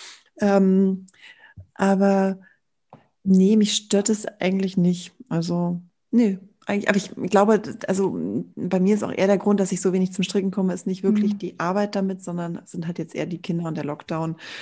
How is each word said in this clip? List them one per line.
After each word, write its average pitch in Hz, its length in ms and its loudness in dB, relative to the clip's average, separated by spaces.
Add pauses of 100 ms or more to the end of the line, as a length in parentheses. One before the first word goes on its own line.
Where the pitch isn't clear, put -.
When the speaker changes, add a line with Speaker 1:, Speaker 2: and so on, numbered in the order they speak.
(400)
Speaker 1:
Ähm, 190 680 4 (680)
aber 196 680 2 (840)
nee, 190 320 6
mich 208 160 2
stört - 340 0
es 214 180 -2 (140)
eigentlich 190 380 -2
nicht. 180 340 0 (160)
Also, 175 540 -2 (300)
nee. 214 280 2 (260)
Eigentlich, 202 240 -2
aber 202 80 2
ich - 340 -6
glaube, 202 280 6
d-, - 280 -12
also, 190 280 0
m, 101 400 -4
bei 185 240 -2
mir 196 160 4
ist 208 80 -2
auch - 80 -4
eher 190 160 0
der 202 100 6
Grund, 202 220 2
dass 190 120 0
ich 180 100 -4
so 185 120 0
wenig 185 200 0
zum 185 100 -2
Stricken 190 280 -2
komme, 185 220 0
ist 185 140 -8
nicht 185 160 -4
wirklich 208 300 2
Speaker 2:
Mhm. 202 60 -8
Speaker 1:
die - 200 -10
Arbeit 202 360 -2
damit, 190 280 -4
sondern 175 400 -6
es - 80 -20
sind 165 160 -8
halt 175 100 -6
jetzt 165 160 -8
eher 151 140 -6
die 170 120 -8
Kinder 170 280 -4
und 156 100 -6
der 147 80 -6
Lockdown. 160 560 -6
<laughs> - 40 -18 (160)